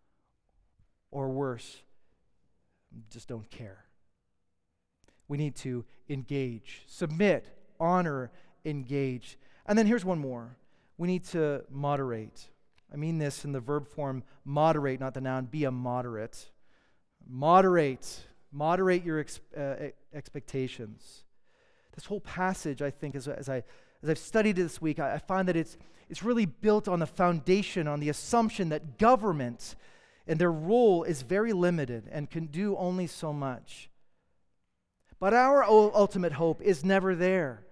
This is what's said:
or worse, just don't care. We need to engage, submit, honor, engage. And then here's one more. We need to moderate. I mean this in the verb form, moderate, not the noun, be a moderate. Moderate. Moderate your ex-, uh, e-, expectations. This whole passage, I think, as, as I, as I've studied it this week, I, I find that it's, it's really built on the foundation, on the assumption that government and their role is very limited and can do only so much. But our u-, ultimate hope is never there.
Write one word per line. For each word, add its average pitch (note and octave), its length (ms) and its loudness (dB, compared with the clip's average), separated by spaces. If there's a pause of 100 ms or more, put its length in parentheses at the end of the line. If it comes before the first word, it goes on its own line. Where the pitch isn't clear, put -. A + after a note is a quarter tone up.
(1120)
or C3+ 200 -6
worse, C3 480 -6 (1300)
just - 180 -18
don't A2+ 220 -12
care. G2+ 340 -18 (1400)
We C#3+ 100 -4
need D3 180 -2
to B2 280 -6 (240)
engage, C3 800 -6
submit, E3 600 0 (340)
honor, E3 500 0 (340)
engage. C3+ 760 -6 (280)
And G#3 120 4
then A3 80 6
here's G#3+ 180 2
one F3+ 140 0
more. B2+ 380 -8 (400)
We F3 100 -4
need F3+ 200 -2
to D3+ 440 0
moderate. C3+ 800 -4 (440)
I - 40 -14
mean D#3+ 220 -2
this C#3+ 260 -4
in C#3+ 80 -6
the C3+ 80 -4
verb C#3+ 260 -4
form, C3 360 -6 (220)
moderate, C#3+ 560 2
not C3 140 -6
the C3 60 -8
noun, C3 260 -4
be D3 180 -4
a C3+ 60 0
moderate. B2 800 -6 (800)
Moderate. D#3 960 4 (260)
Moderate F3 540 0
your D#3+ 160 -2
ex-, - 200 -10 (140)
uh, C#3 280 -6
e-, D3 100 -8 (220)
expectations. C3 1080 -10 (720)
This - 120 -16
whole G3+ 140 -6
passage, F#3 600 -4
I C#3+ 100 -2
think, C#3 240 -10
as, C3+ 140 -8
as C#3 220 -8
I, B2+ 140 -4 (380)
as C#3+ 60 -2
I've D#3+ 100 0
studied G#3+ 400 2
it F#3 40 2
this - 180 -4
week, D#3 180 -2
I, C#3+ 180 -2
I - 20 -6
find F#3+ 300 0
that E3+ 80 2
it's, E3 200 -2 (320)
it's E3 140 -10
really A3+ 240 2
built G#3 420 2
on F3 120 0
the D#3 60 0
foundation, F3 800 2
on D3 140 -2
the D3 80 -2
assumption A3 640 0
that D3+ 280 -6
government F#3+ 800 2 (500)
and D#3+ 120 -2
their F3 140 4
role F3+ 520 4
is D3 180 -4
very G3+ 300 0
limited D3 580 0
and C#3 200 -8
can E3 160 -6
do F#3+ 300 -4
only F#3 300 -2
so D#3 260 -8
much. C3+ 560 -8 (1300)
But G3 140 4
our C4 280 6
u-, G#3+ 320 8
ultimate F#3+ 380 4
hope D#3+ 300 0
is E3 220 2
never F#3+ 300 2
there. E3 580 0